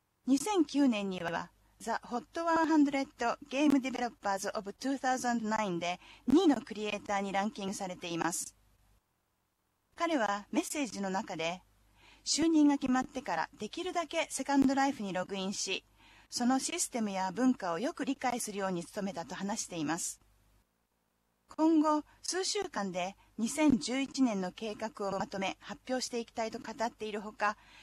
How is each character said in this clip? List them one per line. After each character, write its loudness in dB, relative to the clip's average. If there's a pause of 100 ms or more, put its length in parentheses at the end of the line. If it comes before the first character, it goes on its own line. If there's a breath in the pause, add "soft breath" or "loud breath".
(260)
二 4
千 2
九 2
年 0
に -4
は、 -4 (300)
The -4 (120)
Hot -6
one 4
hundred 4 (420)
Game 4
Developers -4
of -6
two -2
thousand 0
nine 0
で -2 (300 loud breath)
二 8
位 8
の 6
ク -12
リ -4
エ -2
イ -8
タ -2
ー 2
に -4
ラ 2
ン 0
キ -8
ン -2
グ -4
さ -6
れ -8
て -10
い -2
ま 0
す。 -6 (1400)
彼 0
は 0
メ 2
ッ -4
セ -4
ー -2
ジ -8
の -2
中 -4
で、 -4 (640 soft breath)
就 2
任 8
が 6
決 0
ま 4
っ -2
て -8
か -2
ら -2
で -8
き -8
る -4
だ -2
け -2
セ -6
カ 2
ン 6
ド 4
ラ 4
イ 0
フ -8
に -4
ロ 0
グ -6
イ -4
ン -2
し、 -4 (440 soft breath)
そ -4
の 4
シ -4
ス -4
テ -4
ム 0
や -2
文 4
化 -4
を -2
よ -2
く -6
理 -2
解 -2
す -6
る -6
よ 0
う 0
に -2
努 -8
め -4
た -6
と -10
話 -4
し -8
て -8
い -4
ま -2
す。 -8 (1400)
今 6
後 2 (180 soft breath)
数 -4
週 -2
間 -4
で -4 (220 soft breath)
二 0
千 4
十 -2
一 -2
年 2
の -4
計 -8
画 -6
を -2
ま -2
と -8
め -4
発 -14
表 -2
し -6
て -4
い -4
き -20
た -4
い -4
と -10
語 -12 (120)
っ -2
て -10
い -6
る -6
ほ -10
か、 -2 (260 loud breath)